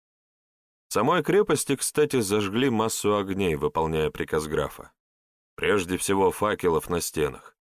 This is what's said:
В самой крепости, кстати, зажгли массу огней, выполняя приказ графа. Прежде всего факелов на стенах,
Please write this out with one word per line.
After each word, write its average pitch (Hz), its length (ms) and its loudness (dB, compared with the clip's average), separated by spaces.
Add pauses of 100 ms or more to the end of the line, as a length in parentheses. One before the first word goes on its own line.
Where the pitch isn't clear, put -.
(880)
В - 40 -10
самой 151 320 2
крепости, 170 500 2
кстати, 147 460 0
зажгли 104 500 0
массу 107 460 2
огней, 95 400 0
выполняя 78 540 0
приказ 78 360 -2
графа. 76 460 -4 (640)
Прежде 90 400 0
всего 95 340 2
факелов 90 580 -2
на 87 120 -2
стенах, - 600 -6